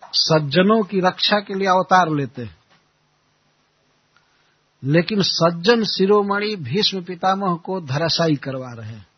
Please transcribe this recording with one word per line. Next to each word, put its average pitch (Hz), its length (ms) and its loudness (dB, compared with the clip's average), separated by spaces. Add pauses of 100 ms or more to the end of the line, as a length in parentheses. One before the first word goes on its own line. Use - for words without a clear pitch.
(140)
सज्जनों 170 680 2
की 185 160 -2
रक्षा 180 360 0
के 202 180 -4
लिए 190 140 -2
अवतार 185 420 4
लेते 139 320 -4
हैं, 107 160 -14 (2250)
लेकिन 170 380 2
सज्जन 175 600 2
शिरोमणि 202 720 0
भीष्म 185 480 -4
पितामह 185 520 -2
को 185 260 -8
धराशायी 156 540 0
करवा 131 380 -10
रहे 113 160 -14
हैं। 110 180 -18 (100)